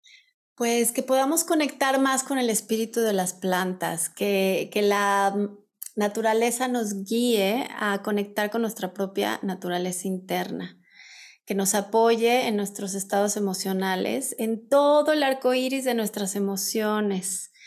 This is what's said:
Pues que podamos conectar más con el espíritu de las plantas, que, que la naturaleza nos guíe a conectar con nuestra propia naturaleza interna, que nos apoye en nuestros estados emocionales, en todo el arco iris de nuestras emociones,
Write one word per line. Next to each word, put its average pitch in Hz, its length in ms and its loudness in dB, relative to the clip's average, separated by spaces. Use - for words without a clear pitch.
Pues 233 380 2
que 254 100 -2
podamos 269 400 2
conectar 277 560 0
más 262 240 2
con 277 140 -4
el 247 120 0
espíritu 226 520 -2
de 220 100 2
las 185 220 0
plantas, 185 760 -2
que, 190 640 0
que 208 100 0
la 202 540 2
naturaleza 226 720 2
nos 208 340 -2
guíe 226 640 2
a 202 240 -2
conectar 208 480 -2
con 233 120 -2
nuestra 190 320 -4
propia 196 500 -4
naturaleza 180 640 -4
interna, 180 720 -6
que 208 80 -6
nos 196 220 0
apoye 226 720 2
en 214 80 0
nuestros 202 400 -4
estados 202 400 0
emocionales, 190 1040 -2
en 226 300 -4
todo 294 420 4
el 302 120 2
arco 262 300 2
iris 254 300 0
de 247 120 0
nuestras 208 420 -2
emociones, 202 1120 -2